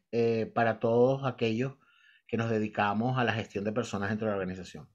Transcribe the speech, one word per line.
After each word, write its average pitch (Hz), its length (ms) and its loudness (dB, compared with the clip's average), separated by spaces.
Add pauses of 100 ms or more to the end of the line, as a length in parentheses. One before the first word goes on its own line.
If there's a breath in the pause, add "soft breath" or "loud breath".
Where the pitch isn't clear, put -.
(120)
eh, 113 340 2
para 113 340 0
todos 123 460 4
aquellos 120 520 -2 (500 soft breath)
que 113 100 -2
nos 113 140 0
dedicamos 107 680 0
a 123 60 0
la 107 100 0
gestión 104 300 -6
de 107 80 -2
personas 104 380 -4
dentro 110 180 -2
de 104 60 0
la 101 40 -2
organización. 92 580 -8